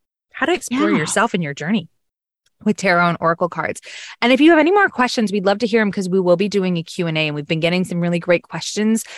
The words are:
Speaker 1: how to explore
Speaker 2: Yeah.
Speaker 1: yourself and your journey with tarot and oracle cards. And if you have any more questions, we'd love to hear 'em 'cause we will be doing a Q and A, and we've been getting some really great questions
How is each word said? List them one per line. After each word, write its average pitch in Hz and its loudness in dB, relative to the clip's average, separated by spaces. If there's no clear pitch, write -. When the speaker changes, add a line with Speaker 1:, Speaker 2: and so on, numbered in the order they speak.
Speaker 1:
how - -4
to 320 0
explore 262 -2
Speaker 2:
Yeah. 294 2
Speaker 1:
yourself 196 0
and 180 -2
your 143 -6
journey 165 -4
with 208 0
tarot 175 2
and 170 -2
oracle 170 0
cards. - -8
And 240 4
if 262 2
you 311 8
have 320 6
any 311 4
more 392 4
questions, 240 -2
we'd 196 -2
love 202 2
to 240 0
hear 220 2
'em 208 0
'cause 185 -4
we 185 2
will 180 4
be 202 0
doing 185 0
a 165 -4
Q 175 -6
and 160 -2
A, 156 0
and 147 -4
we've 147 -8
been 160 -2
getting 170 0
some 175 -4
really 175 0
great 175 2
questions 214 -2